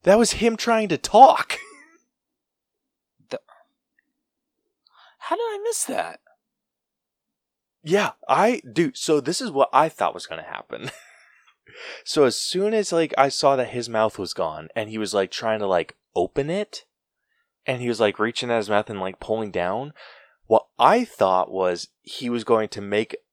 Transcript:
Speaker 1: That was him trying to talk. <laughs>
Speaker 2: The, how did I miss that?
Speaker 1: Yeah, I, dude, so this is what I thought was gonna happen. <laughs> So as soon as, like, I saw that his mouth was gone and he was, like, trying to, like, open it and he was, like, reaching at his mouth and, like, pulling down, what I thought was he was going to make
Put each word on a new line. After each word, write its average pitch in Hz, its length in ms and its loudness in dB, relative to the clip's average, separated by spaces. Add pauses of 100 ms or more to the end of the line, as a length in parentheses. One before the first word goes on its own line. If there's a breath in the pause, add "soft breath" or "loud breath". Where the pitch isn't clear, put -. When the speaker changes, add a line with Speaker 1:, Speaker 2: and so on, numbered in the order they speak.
Speaker 1:
That 202 160 6
was 226 140 2
him 226 240 0
trying 220 320 -2
to 156 100 -2
talk. - 640 6
<laughs> - 60 -20 (1600)
Speaker 2:
The, 127 100 -10 (1800 soft breath)
how - 180 -6
did 453 60 -6
I 427 200 -6
miss 453 220 -4
that? - 360 -8 (1600)
Speaker 1:
Yeah, 185 300 0 (160)
I, 202 340 2 (100)
dude, 151 240 0
so 151 240 0
this 147 200 -4
is 240 100 -8
what 135 220 2
I 151 160 4
thought - 260 -4
was 87 120 -14
gonna 80 160 -12
happen. - 540 -12
<laughs> - 40 -20 (1040 loud breath)
So 151 200 2
as 117 120 4
soon 202 380 -4
as, 208 180 -2
like, 165 240 0
I 139 120 4
saw 139 260 2
that 123 140 -2
his 120 200 -8
mouth 110 300 0
was 92 160 -8
gone 78 400 -6
and 110 160 -6
he 110 80 -8
was, 104 160 -4
like, 98 160 0
trying 110 300 -4
to, 101 80 -2
like, 85 280 0 (200)
open 139 340 -2
it 202 340 -6 (800)
and 127 160 -4
he 120 80 -2
was, 113 120 -2
like, 104 180 2
reaching 117 320 -2
at 117 60 2
his 104 120 -2
mouth 107 220 0
and, 101 100 -8
like, 95 200 -8
pulling 110 320 -6
down, 98 400 -4 (540 loud breath)
what - 200 4 (140)
I 208 240 6
thought 92 480 0
was 90 340 -2 (160)
he - 260 -10
was 120 140 -4
going 110 280 0
to 107 100 -12
make 104 360 -4 (160)